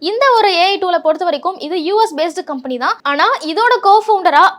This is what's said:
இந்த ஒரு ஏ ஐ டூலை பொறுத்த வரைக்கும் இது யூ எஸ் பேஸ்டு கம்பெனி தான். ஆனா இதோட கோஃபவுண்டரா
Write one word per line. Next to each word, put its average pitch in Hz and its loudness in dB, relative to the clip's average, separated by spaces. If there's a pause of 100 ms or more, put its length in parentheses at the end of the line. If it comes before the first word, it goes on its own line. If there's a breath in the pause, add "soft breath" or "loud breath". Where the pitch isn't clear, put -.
(120)
இந்த 508 -2 (120)
ஒரு 403 2 (100)
ஏ 359 4
ஐ 381 -4
டூலை 349 -2
பொறுத்த 320 0
வரைக்கும் 339 -6
இது 339 -4
யூ 403 -2 (100)
எஸ் 330 -8
பேஸ்டு 339 -4
கம்பெனி 254 -8
தான். 440 -2 (160)
ஆனா 330 0 (240)
இதோட 453 2 (140)
கோஃபவுண்டரா 392 4 (160)